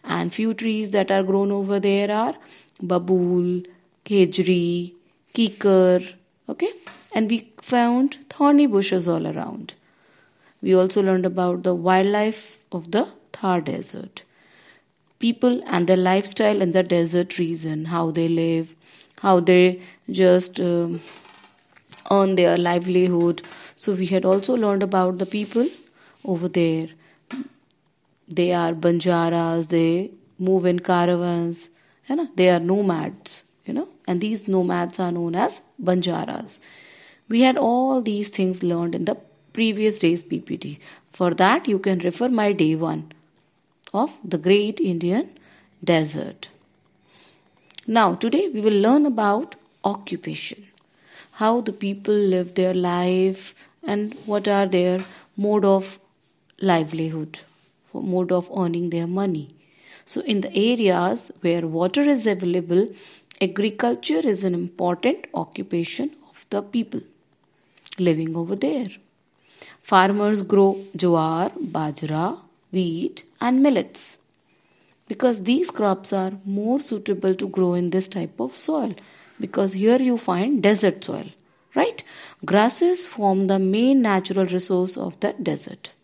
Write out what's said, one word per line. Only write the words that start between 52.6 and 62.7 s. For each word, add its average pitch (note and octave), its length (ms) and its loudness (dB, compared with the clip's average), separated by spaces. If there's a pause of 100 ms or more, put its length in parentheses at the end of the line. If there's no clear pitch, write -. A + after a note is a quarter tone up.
life F3+ 800 0 (300)
and G#3 320 -4 (100)
what G#3 220 -2
are G3+ 200 2
their F3+ 360 0 (320)
mode G#3 300 0
of F#3+ 340 2 (600)
livelihood, D#3+ 800 -2 (540)
mode F3+ 380 -2
of F3+ 260 0
earning E3+ 320 -2
their E3+ 180 -4
money. F3+ 460 -4 (520)
So - 160 -8
in G#3 200 -2
the - 140 -8
areas G#3 760 0 (100)
where E3+ 260 0
water F#3 360 0
is C4+ 220 2
available, F3+ 640 0 (520)